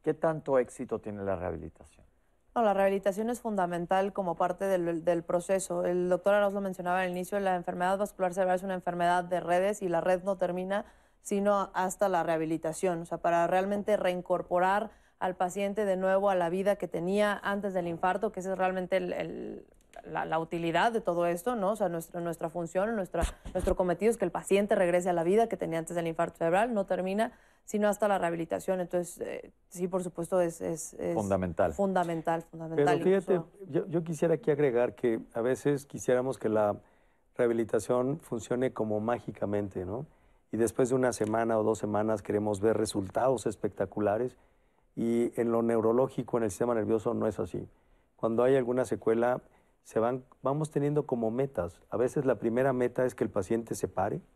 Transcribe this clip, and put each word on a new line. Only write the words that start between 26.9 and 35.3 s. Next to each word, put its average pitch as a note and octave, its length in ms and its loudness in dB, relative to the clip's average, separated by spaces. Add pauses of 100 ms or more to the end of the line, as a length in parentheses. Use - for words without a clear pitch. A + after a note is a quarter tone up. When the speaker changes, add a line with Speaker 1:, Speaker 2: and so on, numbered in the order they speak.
Speaker 2:
sino G#3 240 0
hasta G3+ 200 2
la G3 80 4
rehabilitación. F3 640 -2
Entonces, F3 400 -4
eh, - 320 -8 (160)
sí, F3+ 200 -4
por F#3 140 -2
supuesto, F3 380 -2
es, E3+ 220 -2
es, E3+ 320 -6
es - 200 -4
Speaker 1:
Fundamental. F#2+ 600 0
Speaker 2:
fundamental, E3+ 680 0
fundamental D#3+ 440 -2
Speaker 3:
Pero E3+ 180 2
fíjate, F#3+ 300 4
Speaker 2:
incluso. - 340 -6
Speaker 3:
yo, F3+ 180 -2
yo E3+ 160 -2
quisiera E3 320 0
aquí D3+ 160 -2
agregar B2 440 2
que A2+ 260 0 (140)